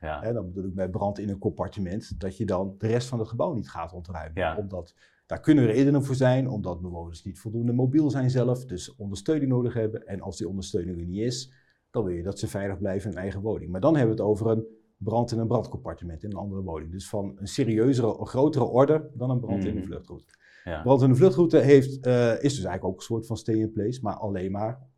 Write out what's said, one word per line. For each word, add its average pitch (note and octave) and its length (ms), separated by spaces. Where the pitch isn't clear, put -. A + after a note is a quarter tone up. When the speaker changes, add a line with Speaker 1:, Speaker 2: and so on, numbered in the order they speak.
Speaker 1:
Ja. D2+ 200
Speaker 2:
Hè, A2 120
dan G#2 200
bedoel F#2+ 160
ik F2 60
bij F#2 140
brand G2+ 300
in G2+ 100
een G2 100
compartiment, F#2+ 800
dat F#2+ 180
je A2+ 80
dan G2 320
de A2 100
rest A#2+ 200
van A#2+ 120
het G#2+ 80
gebouw D3+ 260
niet - 160
gaat E2 240
ontruimen. E2+ 480
Speaker 1:
Ja. E2 160
Speaker 2:
Omdat, F#2+ 380
daar - 140
kunnen D3+ 260
redenen C#3 380
voor C3+ 120
zijn, C3 340
omdat F2+ 320
bewoners E2+ 420
niet F#2+ 160
voldoende A#2 340
mobiel C3 360
zijn C3 200
zelf, B2 360
dus - 300
ondersteuning C3 560
nodig B2 220
hebben. A2 340
En G2 140
als G2 160
die G2+ 100
ondersteuning F#2 520
er E2+ 60
niet F#2+ 200
is, B2 260
dan A#2 120
wil F2+ 120
je E2+ 80
dat F#2+ 160
ze A2 80
veilig G2 300
blijven F#2+ 320
in F2 60
hun F2+ 80
eigen G2 180
woning. G2 300
Maar F#2 100
dan D#3 140
hebben A2+ 200
we A2 60
het G2+ 100
over G#2+ 160
een A2+ 180
brand A2 340
in A2+ 80
een A2+ 80
brandcompartiment F2 760
in G#2 80
een G2 60
andere G2 240
woning. D#2+ 300
Dus F#2+ 180
van G2 300
een G2+ 80
serieuzere, A2+ 720
een - 80
grotere C3+ 380
orde D3 480
dan B2 160
een B2 100
brand G2 260
in E2+ 80
de - 60
Speaker 1:
Mhm. F#2+ 80
Speaker 2:
vluchtroute. - 380
Speaker 1:
Ja. D#2+ 180
Speaker 2:
Brand B2+ 200
in C3+ 80
de C3 60
vluchtroute E3 420
heeft, C3+ 480
eh, A#2+ 260
is A2+ 80
dus F#2+ 80
eigenlijk F#2 200
ook F#2+ 120
een - 60
soort A2+ 260
van A2 100
stay A2 180
in A2 160
place, A2 300
maar A2 140
alleen G2 360
maar A2 280